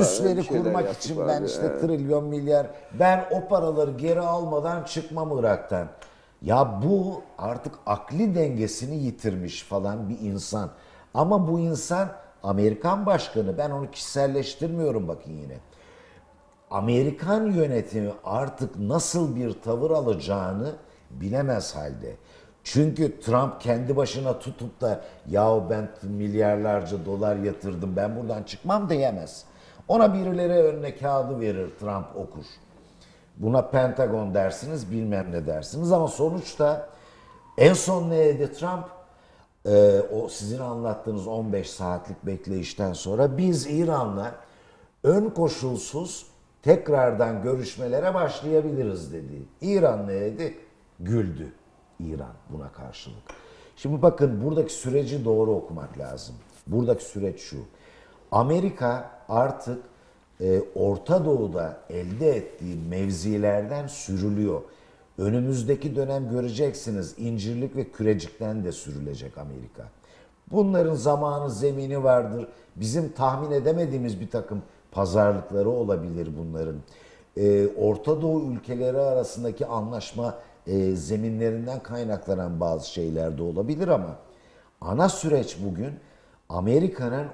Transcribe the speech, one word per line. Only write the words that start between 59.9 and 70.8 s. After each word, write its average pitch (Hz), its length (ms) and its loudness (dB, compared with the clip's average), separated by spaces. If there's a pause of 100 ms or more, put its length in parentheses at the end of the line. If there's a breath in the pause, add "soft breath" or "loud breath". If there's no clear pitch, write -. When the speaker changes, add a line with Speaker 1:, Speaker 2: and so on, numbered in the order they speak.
Speaker 1:
e, 92 220 4 (120)
Orta 101 500 2
Doğu'da 90 520 0 (140)
elde 101 460 0
ettiği 90 400 -8 (120)
mevzilerden 104 1000 0
sürülüyor. 101 720 -2 (580 soft breath)
Önümüzdeki 123 800 0
dönem 135 340 -2
göreceksiniz, 120 880 -4
İncirlik 117 580 -4
ve 131 80 -2
Kürecik'ten 107 800 -2
de 87 80 -4
sürülecek 71 640 -10
Amerika. 64 440 -14 (680 soft breath)
Bunların 180 420 4